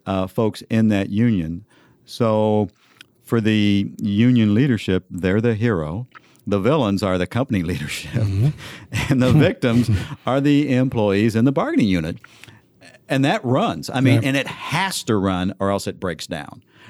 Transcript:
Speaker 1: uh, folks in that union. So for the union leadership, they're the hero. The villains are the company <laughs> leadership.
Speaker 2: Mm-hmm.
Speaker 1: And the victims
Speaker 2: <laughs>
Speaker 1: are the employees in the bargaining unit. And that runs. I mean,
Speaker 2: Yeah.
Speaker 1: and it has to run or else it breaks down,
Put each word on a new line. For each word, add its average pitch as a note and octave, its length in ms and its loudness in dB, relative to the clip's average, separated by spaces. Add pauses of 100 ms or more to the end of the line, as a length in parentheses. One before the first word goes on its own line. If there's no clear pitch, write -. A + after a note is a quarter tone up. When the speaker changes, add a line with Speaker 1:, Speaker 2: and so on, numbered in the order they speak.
Speaker 1:
uh, F#2+ 200 -2
folks A2 440 -2
in A2 180 2
that G2+ 220 0
union. G2+ 540 0 (400)
So G#2+ 640 0 (540)
for A#2 180 0
the G#2 500 2 (100)
union A2 540 4
leadership, G#2+ 560 0
they're F#2 300 0
the A#2 140 0
hero. G2+ 520 -2 (400)
The G2 140 0
villains G#2 420 0
are F#2 160 0
the F2+ 80 -2
company A2+ 360 -2
<laughs> - 20 -6
leadership. - 480 -8
Speaker 2:
Mm-hmm. G#2+ 360 0 (640)
Speaker 1:
And B2+ 100 2
the B2+ 100 4
victims A#2+ 580 2 (180)
Speaker 2:
<laughs> - 180 -16
Speaker 1:
are C3+ 140 0
the C#3+ 340 2
employees A2 600 0
in A#2 80 4
the C#3 80 4
bargaining A3 360 0
unit. E2+ 280 -2 (920)
And C3+ 160 2
that F#3+ 200 0
runs. A#2+ 460 -2
I B2+ 100 -2
mean, A#2 220 4
Speaker 2:
Yeah. C3+ 60 -2
Speaker 1:
and C3+ 80 0
it C3 100 -2
has - 580 -4
to - 120 0
run F#2+ 420 0
or G2 120 -2
else G2 160 -4
it F#2+ 140 -8
breaks E2+ 260 -8
down, - 360 -12 (280)